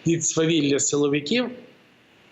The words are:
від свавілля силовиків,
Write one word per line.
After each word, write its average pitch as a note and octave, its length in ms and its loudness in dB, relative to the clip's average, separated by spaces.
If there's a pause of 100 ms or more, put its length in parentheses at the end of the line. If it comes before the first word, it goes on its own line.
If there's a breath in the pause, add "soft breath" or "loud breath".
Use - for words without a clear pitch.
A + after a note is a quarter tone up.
від E3 180 0
свавілля D#3 540 2
силовиків, D3 680 0 (840)